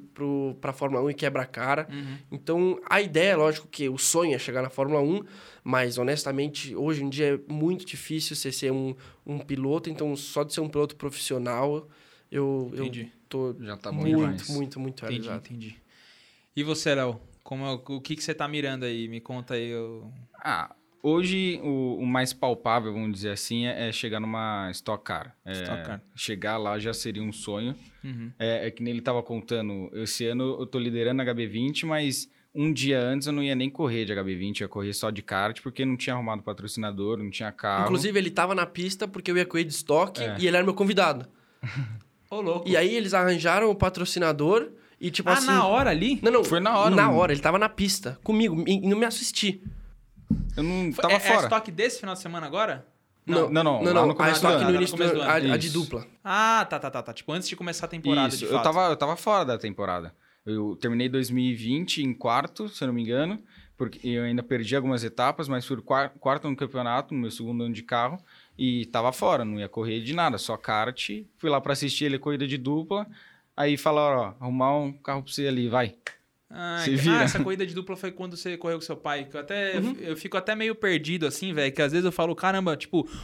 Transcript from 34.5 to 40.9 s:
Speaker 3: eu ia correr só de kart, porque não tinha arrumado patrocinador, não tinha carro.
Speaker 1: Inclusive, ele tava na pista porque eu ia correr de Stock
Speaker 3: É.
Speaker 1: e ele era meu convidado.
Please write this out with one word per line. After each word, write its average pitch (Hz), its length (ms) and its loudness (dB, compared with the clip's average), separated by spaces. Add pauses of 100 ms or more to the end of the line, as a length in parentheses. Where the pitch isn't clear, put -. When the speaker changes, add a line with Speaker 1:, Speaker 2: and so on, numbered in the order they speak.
Speaker 3:
eu 101 60 -4
ia 95 40 -10
correr 101 220 -4
só 107 180 -2
de 101 120 -6
kart, 104 400 -2
porque 131 240 -4
não 131 100 0
tinha 127 200 -4
arrumado 110 280 -4
patrocinador, 104 760 -4
não 104 120 -6
tinha 107 240 -6
carro. 101 320 0
Speaker 1:
Inclusive, 190 340 2
ele 180 120 0
tava 180 220 2
na 180 120 2
pista 185 420 -6
porque 185 240 -6
eu 175 60 4
ia 180 80 4
correr 170 180 0
de 151 100 -4
Stock 170 480 2
Speaker 3:
É. 107 160 -4
Speaker 1:
e 180 100 2
ele 175 100 6
era 180 80 6
meu 196 80 4
convidado. 185 520 4 (380)